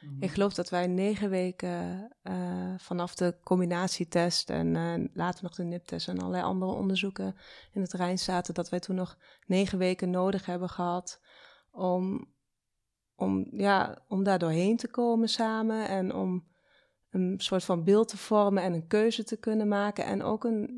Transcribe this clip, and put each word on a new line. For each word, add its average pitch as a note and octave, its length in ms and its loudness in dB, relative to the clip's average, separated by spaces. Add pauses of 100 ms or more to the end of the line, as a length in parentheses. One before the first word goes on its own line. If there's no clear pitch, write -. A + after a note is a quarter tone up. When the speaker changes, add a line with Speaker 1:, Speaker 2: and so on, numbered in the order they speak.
Speaker 1:
Mhm. C#3 220 -10
Speaker 2:
Ik C#3 80 0
geloof G3 220 2
dat F3 160 -4
wij F3+ 180 0
negen G3 420 0
weken, F3+ 800 -4 (120)
eh, F3+ 560 -4
vanaf F3+ 380 -4
de F3 280 0
combinatietest F3 1040 0
en, E3 260 0
eh, E3+ 180 -2 (200)
later F3 300 -4
nog F3 120 -8
de F#3 80 -6
niptest E3+ 440 -6
en F#3 120 -4
allerlei F3+ 240 -2
andere F#3 280 0
onderzoeken F#3+ 640 -2 (360)
in G3 100 -4
het F3+ 120 -4
Rijn F3+ 260 0
zaten, F3+ 340 -2
dat E3+ 160 -4
wij F3 100 -2
toen F#3 160 -4
nog F#3 220 -4 (300)
negen F#3+ 300 2
weken F#3 320 2
nodig F#3+ 360 2
hebben F3+ 240 -4
gehad F3+ 500 -4 (520)
om, F#3 560 0 (880)
om, F#3+ 360 0
ja, G3+ 460 2 (100)
om G3 160 0
daar F#3+ 160 4
doorheen F3 380 2
te A#3 100 -4
komen A#3 420 2
samen A3 580 0
en F#3+ 260 0
om F#3 340 -2 (640)
een F#3 280 0
soort F#3 260 0
van E3+ 200 0
beeld G#3 240 6
te G#3 100 -10
vormen G3+ 460 4
en F3+ 100 0
een E3 140 -4
keuze A3 360 2
te G#3+ 140 -6
kunnen A3 300 0
maken. G3+ 380 0
En G3 180 -2
ook G#3+ 200 -2
een, A3+ 340 -2